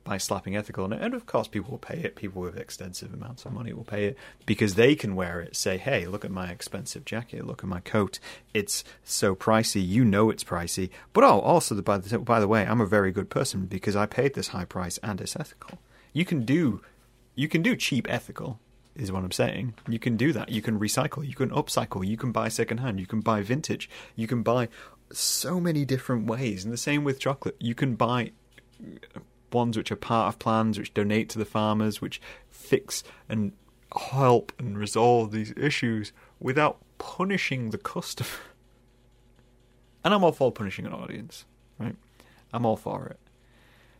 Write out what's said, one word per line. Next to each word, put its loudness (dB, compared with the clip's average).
by -4
slapping -4
ethical -4
on -4
it. -6
And -2
of -10
course, -2
people -6
will -8
pay -10
it. -6
People -8
with -8
extensive -12
amounts -12
of -10
money -8
will -12
pay -2
it -2
because 2
they 8
can -4
wear -4
it, -10
say, -2
"Hey, -2
look -6
at -8
my -6
expensive -10
jacket, -8
look -10
at -6
my -6
coat. 0
It's -2
so 0
pricey, 2
you 4
know 6
it's -4
pricey. -4
But 8
oh, 8
also, 6
the, 0
by 2
the, -2
by 4
the 4
way, 4
I'm 2
a 4
very 4
good -2
person -2
because -2
I 4
paid 0
this -4
high -4
price -6
and -4
it's -8
ethical." -12
You 2
can 0
do, 2
you 0
can 2
do 2
cheap -2
ethical, -6
is -6
what -2
I'm -4
saying. -2
You -2
can 0
do 2
that. -4
You -2
can 0
recycle. 0
You -8
can 0
upcycle. -2
You 0
can -2
buy 0
secondhand. -2
You -6
can -2
buy 2
vintage. -2
You -4
can 0
buy 2
so -2
many 2
different 0
ways. -2
And -4
the -6
same 0
with 0
chocolate. -2
You -2
can 0
buy 2
ones 2
which -2
are 0
part 2
of -6
plans, 2
which -10
donate 2
to -6
the 0
farmers, 0
which -6
fix -2
and -2
help 4
and -6
resolve 4
these -4
issues 0
without 2
punishing -2
the -4
customer. -6
<laughs> -10
And 6
I'm 6
all 8
for 4
punishing -6
an -8
audience, -12
right? -6
I'm -2
all 4
for -8
it. -14